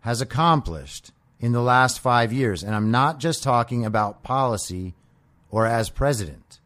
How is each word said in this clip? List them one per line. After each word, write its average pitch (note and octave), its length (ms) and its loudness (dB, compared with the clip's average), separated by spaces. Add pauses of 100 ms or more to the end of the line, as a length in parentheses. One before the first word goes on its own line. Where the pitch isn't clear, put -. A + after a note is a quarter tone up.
has A#2 200 -2
accomplished C3 920 -2 (280)
in A#2+ 120 0
the A#2+ 100 2
last B2+ 360 4
five A#2+ 340 2
years, A2+ 300 -2
and G#2 120 -4
I'm G#2+ 160 0
not C#3 280 2
just D#3 240 -4
talking A#2+ 420 0
about G#2+ 380 -2
policy G2+ 720 -4 (560)
or A2+ 160 2
as A2+ 220 0
president. G#2 760 -4